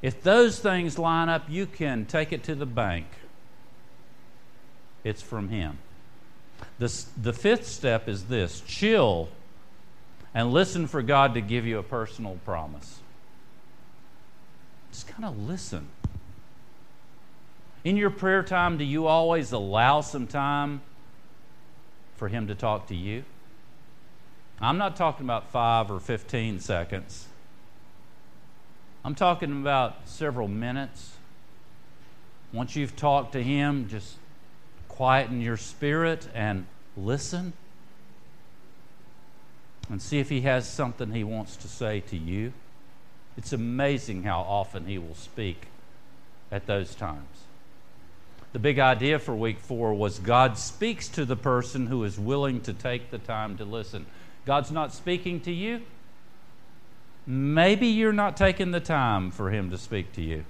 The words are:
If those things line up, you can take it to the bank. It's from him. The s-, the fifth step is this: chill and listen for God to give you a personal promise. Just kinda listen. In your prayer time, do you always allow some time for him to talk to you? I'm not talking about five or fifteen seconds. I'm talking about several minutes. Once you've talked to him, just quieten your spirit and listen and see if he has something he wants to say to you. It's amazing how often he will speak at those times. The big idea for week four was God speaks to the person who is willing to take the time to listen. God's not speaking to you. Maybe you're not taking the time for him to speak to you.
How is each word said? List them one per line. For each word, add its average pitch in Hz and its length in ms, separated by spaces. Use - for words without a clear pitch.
If 131 200
those 220 380
things 175 400
line 165 300
up, 160 200
you 180 160
can 135 400
take 156 280
it 135 100
to 160 120
the 143 100
bank. 104 400
It's 107 180
from 104 280
him. 82 280
The 120 60
s-, - 300
the 117 160
fifth 214 360
step 117 420
is 98 160
this: 104 360
chill 127 680
and 117 180
listen 175 360
for 139 160
God 135 320
to 117 60
give 113 240
you 113 120
a 98 60
personal 110 600
promise. 76 560
Just - 160
kinda 220 220
listen. 104 600
In 190 140
your 208 120
prayer 190 320
time, 175 380
do 147 40
you 147 220
always 165 460
allow 117 500
some 143 240
time 143 560
for 107 140
him 110 180
to 101 80
talk 107 320
to 101 80
you? 104 300
I'm 127 180
not 196 180
talking 156 300
about 117 260
five 117 400
or 95 80
fifteen 113 600
seconds. 92 680
I'm 143 120
talking 170 360
about 139 560
several 127 400
minutes. 123 640
Once 117 240
you've 143 200
talked 139 380
to 131 100
him, 143 440
just 104 280
quieten 127 540
your 117 160
spirit 160 760
and 104 320
listen 143 560
and 101 120
see 147 180
if 135 100
he 135 120
has 127 260
something 120 440
he 113 120
wants 107 340
to - 100
say 107 320
to - 160
you. 95 380
It's - 140
amazing 123 720
how 92 160
often 95 460
he 98 120
will 82 180
speak - 520
at 101 160
those 101 300
times. 73 320
The 123 60
big 135 200
idea 131 400
for 131 160
week 110 240
four 117 340
was 101 240
God 117 400
speaks - 520
to 156 160
the 123 100
person 123 520
who 120 180
is 98 120
willing 127 440
to 110 120
take 123 380
the 120 60
time 107 400
to 104 80
listen. 104 400
God's 139 260
not 151 220
speaking 175 480
to 175 100
you. 214 300
Maybe 160 600
you're 220 260
not 208 240
taking 185 340
the 175 80
time 113 520
for 95 180
him 98 220
to 90 60
speak 98 360
to 95 80
you. 80 280